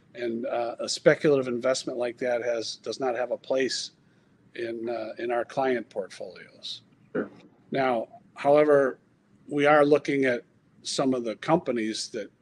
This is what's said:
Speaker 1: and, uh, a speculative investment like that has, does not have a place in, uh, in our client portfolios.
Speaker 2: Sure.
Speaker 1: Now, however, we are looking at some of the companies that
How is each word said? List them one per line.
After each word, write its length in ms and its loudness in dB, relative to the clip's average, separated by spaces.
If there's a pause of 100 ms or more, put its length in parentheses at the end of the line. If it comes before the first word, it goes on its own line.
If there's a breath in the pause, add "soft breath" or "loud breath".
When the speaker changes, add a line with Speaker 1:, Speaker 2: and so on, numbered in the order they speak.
(160)
Speaker 1:
and, 320 -6
uh, 320 -4
a 100 -6
speculative 580 2
investment 520 -2
like 200 -4
that 240 -2
has, 340 -4
does 220 -10
not 160 -2
have 160 -4
a 60 -4
place 540 -2 (640 soft breath)
in, 340 -8
uh, 200 -6 (100)
in 120 -6
our 140 -2
client 440 -2
portfolios. 920 -12 (320)
Speaker 2:
Sure. 160 -4 (420)
Speaker 1:
Now, 360 0 (280)
however, 640 4 (480)
we 200 0
are 180 8
looking 400 4
at 180 0 (380)
some 320 0
of 100 -2
the 120 -6
companies 720 -2
that 220 -10 (100)